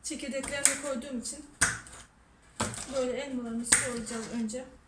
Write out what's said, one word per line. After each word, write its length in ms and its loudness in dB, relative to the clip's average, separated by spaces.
Çekirdeklerini 600 -2
de 160 6
koyduğum 380 -2
için 260 -6
böyle 160 4
elmalarımızı 600 0
doğrayacağız 640 2
önce. 320 -2